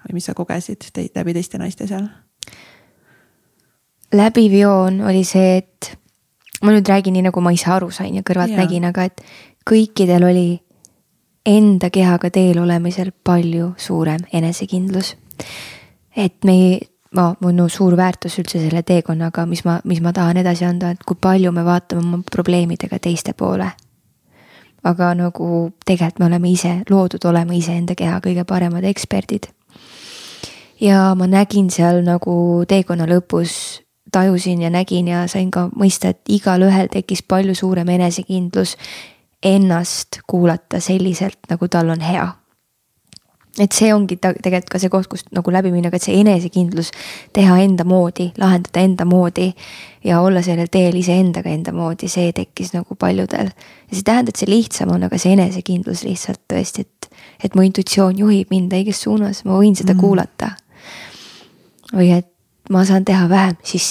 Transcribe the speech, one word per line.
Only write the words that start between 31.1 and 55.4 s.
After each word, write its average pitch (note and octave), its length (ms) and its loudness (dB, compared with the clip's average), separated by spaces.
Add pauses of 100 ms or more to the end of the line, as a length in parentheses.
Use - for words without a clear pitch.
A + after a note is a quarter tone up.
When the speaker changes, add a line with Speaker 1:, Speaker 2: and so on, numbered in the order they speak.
Speaker 2:
ma F#3 120 0
nägin G3 440 2
seal F3 340 2
nagu F3 600 0
teekonna F3 420 0
lõpus, E3+ 760 -2 (260)
tajusin F#3 560 0
ja E3+ 80 -2
nägin F3 380 -2
ja F3 180 -2
sain F#3 240 -2
ka F3 180 -2
mõista, F#3+ 440 0
et - 140 -10
igalühel F#3+ 600 2
tekkis F#3+ 340 -4
palju F#3+ 320 0
suurem F3+ 340 -2
enesekindlus F3+ 880 -2 (640)
ennast F#3+ 800 0
kuulata F3 580 -2
selliselt, F#3 640 -2
nagu E3+ 220 -4
tal E3 220 0
on E3 100 -4
hea. E3 260 -2 (1300)
Et G3+ 180 0
see A3 160 4
ongi G3+ 320 0
ta-, F#3 160 0
tegelikult F3+ 320 -4
ka - 100 -6
see F#3 140 -2
koht, F#3+ 160 0
kust - 240 -14
nagu F3 200 -2
läbi F#3 200 0
minna, F3 160 0
aga F3 80 -2
et - 80 -6
see F#3+ 160 2
enesekindlus F3+ 680 2 (400)
teha F#3+ 280 6
enda F#3+ 260 2
moodi, F3 500 0
lahendada F#3 500 0
enda F#3 240 0
moodi F3+ 380 2 (560)
ja E3+ 180 2
olla F#3 240 2
sellel E3+ 240 -2
teel F3+ 280 2
iseendaga F3+ 520 0
enda E3 240 -6
moodi, E3+ 360 -6
see F3 240 -2
tekkis F#3 440 -8
nagu F3 240 -8
paljudel. F#3+ 480 -2
Ja - 480 -14
see F#3+ 80 -6
ei - 60 0
tähenda, A#3 220 2
et - 120 -8
see G3+ 80 0
lihtsam G3+ 400 0
on, F3+ 160 0
aga F#3 100 -4
see F#3 140 2
enesekindlus F3+ 720 0